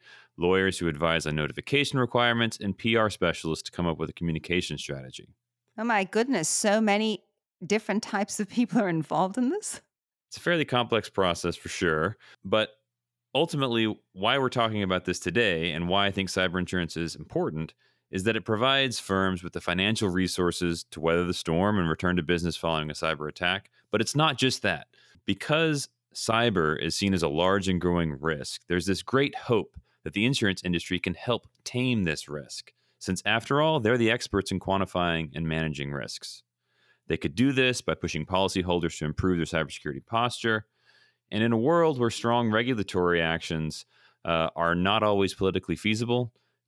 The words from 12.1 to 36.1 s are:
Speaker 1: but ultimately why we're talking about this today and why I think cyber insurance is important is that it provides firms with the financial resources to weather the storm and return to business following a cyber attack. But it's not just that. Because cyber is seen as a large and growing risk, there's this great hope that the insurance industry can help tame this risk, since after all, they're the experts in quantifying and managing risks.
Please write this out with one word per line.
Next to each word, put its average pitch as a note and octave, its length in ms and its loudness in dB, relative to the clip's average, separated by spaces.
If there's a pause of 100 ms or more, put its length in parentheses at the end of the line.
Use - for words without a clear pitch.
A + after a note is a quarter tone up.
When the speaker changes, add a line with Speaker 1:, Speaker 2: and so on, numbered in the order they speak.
Speaker 1:
but G#2+ 260 2 (640)
ultimately B2+ 640 2 (140)
why G#2+ 240 2
we're C3 140 2
talking A2 320 0
about F#2 240 0
this F2+ 120 0
today F2 540 2
and E2+ 160 -2
why G2+ 180 2
I G2 40 0
think F#2+ 180 -2
cyber F#2 300 0
insurance F2 380 -2
is E2 180 -4
important D#2+ 580 -4 (380)
is F#2 140 -4
that A2 120 2
it G2 80 -6
provides C3 560 0
firms F#2+ 420 0
with E2+ 120 -12
the F2+ 60 -4
financial G2 480 0
resources F2 800 0
to D2+ 100 -14
weather E2 240 2
the F2 80 0
storm F#2+ 460 2
and E2+ 100 2
return F2 280 0
to E2+ 60 0
business E2+ 340 0
following D#2 340 -2
a D2 40 -8
cyber D#2 320 -4
attack. F2+ 440 -4 (200)
But G#2+ 120 2
it's - 120 -2
not D3 220 2
just C3 260 0
that. F2 260 -2 (360)
Because D3+ 640 0 (260)
cyber G2+ 640 2
is E2 160 -2
seen G2 200 2
as E2 80 2
a D#2+ 60 2
large F#2 400 2
and F2+ 120 2
growing E2+ 400 0
risk, D2+ 480 -4
there's F2 160 0
this F#2 180 -2
great C#3 320 0
hope - 440 -2 (260)
that E2 80 -8
the G#2+ 140 2
insurance A2+ 360 0
industry F2 360 -2
can F2+ 160 -2
help - 320 -4 (180)
tame B2 380 -2
this D#2 260 -2
risk, C#2+ 460 -12 (240)
since F2+ 260 -4
after A2+ 380 2
all, D#3 180 2
they're A2+ 160 2
the A2+ 140 4
experts - 400 -2
in F#2+ 100 -2
quantifying F2 720 0
and E2 140 -4
managing D2+ 420 -2
risks. - 520 -10 (640)